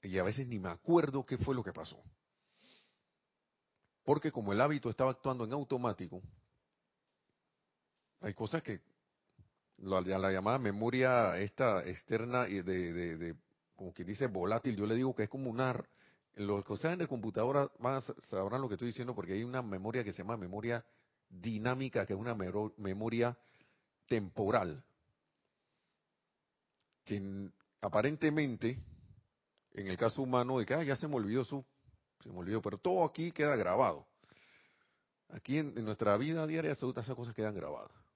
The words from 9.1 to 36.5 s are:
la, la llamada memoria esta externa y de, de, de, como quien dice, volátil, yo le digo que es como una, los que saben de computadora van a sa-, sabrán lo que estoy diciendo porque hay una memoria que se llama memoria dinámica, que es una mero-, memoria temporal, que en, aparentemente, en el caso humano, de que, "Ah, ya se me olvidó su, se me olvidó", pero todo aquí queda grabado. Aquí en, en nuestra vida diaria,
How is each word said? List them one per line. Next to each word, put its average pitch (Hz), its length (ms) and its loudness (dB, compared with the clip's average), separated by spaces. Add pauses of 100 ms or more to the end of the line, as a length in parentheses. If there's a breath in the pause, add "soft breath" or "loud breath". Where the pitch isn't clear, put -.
la, 95 240 2
la 95 300 2
llamada 101 260 2
memoria 117 800 4
esta 101 480 2
externa 117 640 -2
y 95 160 -4
de, 90 300 -2
de, 85 240 -4
de, 82 180 -6 (400)
como 90 180 -12
quien 87 140 -10
dice, 101 180 -2
volátil, 107 500 0
yo 101 120 0
le 113 80 2
digo 127 180 2
que 110 100 0
es 107 60 -2
como 135 220 -6
una, 127 320 0 (500 soft breath)
los 101 320 0
que 104 120 -4
saben 170 200 0
de 165 100 -2
computadora 123 680 0
van 127 200 0
a 131 40 -2
sa-, - 200 -10
sabrán 104 400 -2
lo 131 60 -2
que 104 80 -2
estoy 120 120 -4
diciendo 120 260 -6
porque 95 200 -4
hay 107 100 -2
una 123 180 -4
memoria 110 420 -4
que 101 100 -4
se 92 100 -8
llama 113 140 -4
memoria 107 460 -4 (460 soft breath)
dinámica, 113 800 -2
que 107 60 -2
es 95 60 -2
una 117 140 -4
mero-, 104 440 -2
memoria 113 600 0 (720 soft breath)
temporal, 101 760 2 (2250)
que 104 120 -2
en, 98 360 -6 (280)
aparentemente, 135 1000 2 (880)
en 98 160 -6
el 92 100 -2
caso 113 240 2
humano, 127 380 2
de 107 60 0
que, - 80 0
"Ah, 160 100 2
ya 139 140 0
se 165 100 -4
me 147 80 -2
olvidó 113 300 0
su, 139 200 -8 (560)
se - 80 -20
me 92 80 -12
olvidó", 95 240 -2
pero 104 160 -4
todo 180 280 2
aquí 160 260 -2
queda 147 240 2
grabado. 95 500 2 (1200 soft breath)
Aquí - 280 -4
en, 151 200 -2
en 113 80 -4
nuestra 104 320 4
vida 156 280 0
diaria, 156 300 0